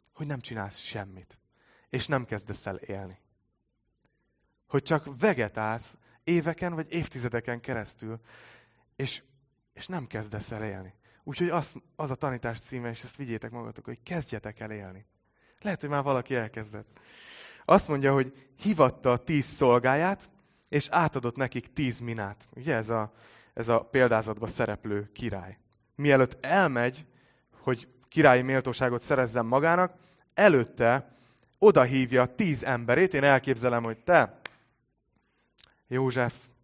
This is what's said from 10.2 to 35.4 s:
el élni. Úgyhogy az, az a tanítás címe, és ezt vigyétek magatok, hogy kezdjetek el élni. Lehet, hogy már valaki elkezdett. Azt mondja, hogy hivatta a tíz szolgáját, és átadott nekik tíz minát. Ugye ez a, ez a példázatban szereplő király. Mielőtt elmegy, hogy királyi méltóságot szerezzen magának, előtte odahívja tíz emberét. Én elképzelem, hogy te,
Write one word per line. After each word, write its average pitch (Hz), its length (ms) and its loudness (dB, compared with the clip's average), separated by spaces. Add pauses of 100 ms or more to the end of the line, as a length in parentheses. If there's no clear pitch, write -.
el 107 120 -8
élni. 98 300 -10 (300)
Úgyhogy 175 260 -4
az, 160 240 -2 (220)
az 143 160 -6
a 131 40 -4
tanítás 123 440 -6
címe, 120 300 -8
és 113 140 -10
ezt 127 120 -14
vigyétek 117 360 -10
magatok, 117 340 -14
hogy 117 180 -14
kezdjetek 120 560 -8
el 110 120 -12
élni. 98 340 -14 (560)
Lehet, 202 200 -4
hogy 147 80 -8
már 143 140 -2
valaki 135 320 -2
elkezdett. 107 520 -8 (800)
Azt 196 220 6
mondja, 139 260 2
hogy 135 340 -2 (100)
hivatta 151 540 2
a 123 60 2
tíz 147 280 0
szolgáját, 135 840 2 (400)
és - 200 -2
átadott 139 460 0
nekik 127 380 -6
tíz 127 260 -2
minát. 113 560 -8
Ugye 131 200 -4
ez 110 140 -2
a, 110 240 -4 (400)
ez 113 140 -6
a 117 160 2
példázatban 110 680 2
szereplő 104 640 -4
király. 98 440 -10 (380)
Mielőtt 135 500 2
elmegy, 139 600 0 (560)
hogy 127 260 -4 (200)
királyi 135 340 6
méltóságot 127 600 -2
szerezzen 123 440 0
magának, 165 480 2 (400)
előtte 131 800 4 (460)
odahívja 131 680 6
tíz 135 380 -2
emberét. 131 500 2
Én 139 100 2
elképzelem, 123 600 2
hogy 113 200 -6
te, 156 380 4 (1500)